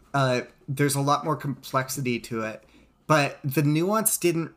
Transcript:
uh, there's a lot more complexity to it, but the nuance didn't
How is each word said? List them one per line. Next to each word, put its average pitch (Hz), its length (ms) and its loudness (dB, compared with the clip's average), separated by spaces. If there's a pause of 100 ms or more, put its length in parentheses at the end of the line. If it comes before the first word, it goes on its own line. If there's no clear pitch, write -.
(140)
uh, 127 280 2 (260)
there's 143 280 0
a 139 60 0
lot 143 240 2
more 156 100 0
complexity 131 840 -4
to 113 220 -6
it, 107 200 -8 (420)
but 147 380 2
the 147 180 0
nuance 175 560 2
didn't 165 400 0